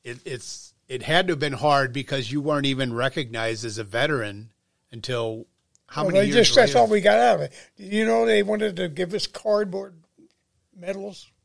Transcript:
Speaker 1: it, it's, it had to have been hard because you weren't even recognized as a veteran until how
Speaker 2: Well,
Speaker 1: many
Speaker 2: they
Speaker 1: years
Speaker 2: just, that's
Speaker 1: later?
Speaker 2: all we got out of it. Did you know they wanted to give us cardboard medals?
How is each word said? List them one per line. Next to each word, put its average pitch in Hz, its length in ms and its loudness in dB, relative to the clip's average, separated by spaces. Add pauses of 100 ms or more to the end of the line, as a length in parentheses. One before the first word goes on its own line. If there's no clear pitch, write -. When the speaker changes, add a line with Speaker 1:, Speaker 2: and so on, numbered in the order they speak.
Speaker 1:
it, 123 220 -14
it's, - 480 -14 (140)
it 127 160 -8
had 180 240 2
to 175 60 0
have 139 60 -4
been 143 140 -2
hard 135 400 2
because 131 380 -6
you 147 100 -2
weren't 143 240 -2
even 131 300 -2
recognized 117 680 -4
as 107 140 -8
a 113 60 -8
veteran 113 640 -4 (420)
until 117 540 -6 (460)
how 151 120 -6
Speaker 2:
Well, 170 80 0
Speaker 1:
many 196 160 4
Speaker 2:
they 196 80 -2
Speaker 1:
years 226 140 6
Speaker 2:
just, - 60 0
that's 240 200 6
Speaker 1:
later? 240 100 8
Speaker 2:
all - 20 -4
we 208 140 2
got 208 180 6
out 233 180 6
of 151 40 -4
it. 139 120 -8 (220)
Did 196 160 -14
you 220 140 0
know 226 180 2
they 214 200 4
wanted 208 320 -2
to 175 140 -4
give 175 260 -6
us 175 100 -4
cardboard 196 720 -4 (840)
medals? 196 500 -10 (180)